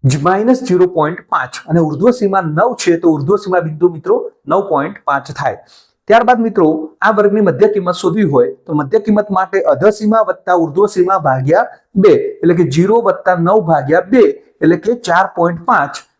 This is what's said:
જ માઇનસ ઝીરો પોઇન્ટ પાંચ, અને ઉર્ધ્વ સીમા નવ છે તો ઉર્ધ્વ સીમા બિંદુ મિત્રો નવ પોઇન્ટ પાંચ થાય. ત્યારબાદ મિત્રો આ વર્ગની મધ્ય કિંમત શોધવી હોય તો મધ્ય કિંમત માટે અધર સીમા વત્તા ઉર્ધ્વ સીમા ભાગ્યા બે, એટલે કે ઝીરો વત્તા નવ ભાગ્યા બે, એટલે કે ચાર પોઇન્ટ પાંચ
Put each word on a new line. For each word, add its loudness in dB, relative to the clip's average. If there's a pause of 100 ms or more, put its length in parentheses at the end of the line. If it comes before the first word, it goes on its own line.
જ 0
માઇનસ 2
ઝીરો 2
પોઇન્ટ -4
પાંચ, -6
અને 0
ઉર્ધ્વ 0
સીમા -2
નવ -2
છે 0
તો 2
ઉર્ધ્વ -2
સીમા -2
બિંદુ -2
મિત્રો -4 (280)
નવ 0
પોઇન્ટ -4
પાંચ -4
થાય. -6 (500)
ત્યારબાદ 2
મિત્રો 2 (320)
આ 0
વર્ગની 2
મધ્ય 2
કિંમત -4
શોધવી 0
હોય 0 (120)
તો -8
મધ્ય -2
કિંમત 0
માટે -2
અધર 2
સીમા 0
વત્તા -2
ઉર્ધ્વ 0
સીમા 0
ભાગ્યા 0 (280)
બે, 6
એટલે 0
કે 0
ઝીરો 2
વત્તા -2
નવ 2
ભાગ્યા 0
બે, 4 (360)
એટલે 2
કે -4
ચાર 0 (100)
પોઇન્ટ -2
પાંચ -2 (180)